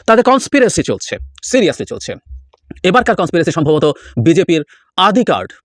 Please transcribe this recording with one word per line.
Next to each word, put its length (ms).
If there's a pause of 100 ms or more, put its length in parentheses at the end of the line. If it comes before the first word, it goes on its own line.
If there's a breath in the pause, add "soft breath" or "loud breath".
তাদের 180
কনস্পিরেসি 580
চলছে, 340 (280)
সিরিয়াসলি 420
চলছে। 280 (680)
এবারকার 340
কনস্পিরেসি 340
সম্ভবত 340 (400 loud breath)
বিজেপির 400 (320 soft breath)
আদি 280
কার্ড, 280 (120)